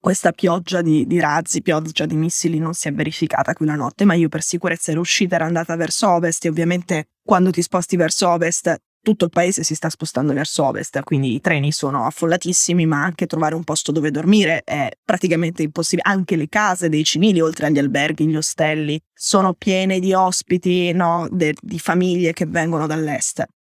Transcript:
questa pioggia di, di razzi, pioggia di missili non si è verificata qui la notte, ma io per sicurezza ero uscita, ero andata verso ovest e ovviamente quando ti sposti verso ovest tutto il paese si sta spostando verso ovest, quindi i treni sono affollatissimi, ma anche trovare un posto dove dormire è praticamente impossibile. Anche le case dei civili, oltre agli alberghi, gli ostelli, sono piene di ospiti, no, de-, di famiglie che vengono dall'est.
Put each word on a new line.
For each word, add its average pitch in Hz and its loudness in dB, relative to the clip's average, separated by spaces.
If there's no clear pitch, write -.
questa 175 2
pioggia 175 0
di, 156 4
di 175 2
razzi, 160 0
pioggia 160 -2
di 160 -2
missili 160 0
non 160 -2
si - -6
è 147 -4
verificata 151 -2
qui 156 -4
la 151 0
notte, 143 -2
ma 196 8
io 160 4
per 156 -4
sicurezza 170 -4
ero 160 0
uscita, 180 0
ero 165 0
andata 165 -2
verso 165 0
ovest 170 0
e 170 2
ovviamente 170 -2
quando 190 4
ti 175 0
sposti 180 -2
verso 175 2
ovest 170 0
tutto 214 2
il 165 -2
paese 180 2
si 160 -2
sta 165 -4
spostando 147 -2
verso 147 -2
ovest, 123 -4
quindi 135 -2
i 131 -4
treni 147 0
sono 135 -2
affollatissimi, 170 0
ma 147 0
anche 170 -4
trovare 156 -2
un 165 -6
posto 151 -4
dove 151 0
dormire 165 2
è 143 -4
praticamente 170 0
impossibile. 165 -2
Anche 190 0
le 151 -2
case 185 0
dei 156 2
civili, 180 4
oltre 160 0
agli 147 4
alberghi, 143 0
gli 156 2
ostelli, 156 -2
sono 190 2
piene 190 0
di 190 0
ospiti, 180 0
no, 170 0
de-, 160 0
di - -10
famiglie 180 0
che 180 -2
vengono 160 -2
dall'est. 156 -4